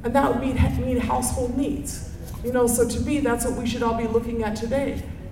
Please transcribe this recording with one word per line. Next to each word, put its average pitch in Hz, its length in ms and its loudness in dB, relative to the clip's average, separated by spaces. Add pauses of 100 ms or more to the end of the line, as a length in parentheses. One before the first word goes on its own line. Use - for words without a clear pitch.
And 233 100 0
that 277 180 4
would 269 80 0
mean, 269 160 -2 (280)
mean 247 140 0
household 254 580 0
needs. - 540 -4 (340)
You 240 80 -2
know, 247 140 6
so 240 200 4
to 226 140 -2
me, 285 200 2
that's 233 240 2
what 247 120 0
we 240 100 -2
should 233 180 0
all 226 100 2
be 233 140 0
looking 226 340 0
at 208 140 -2
today, 277 440 -2 (320)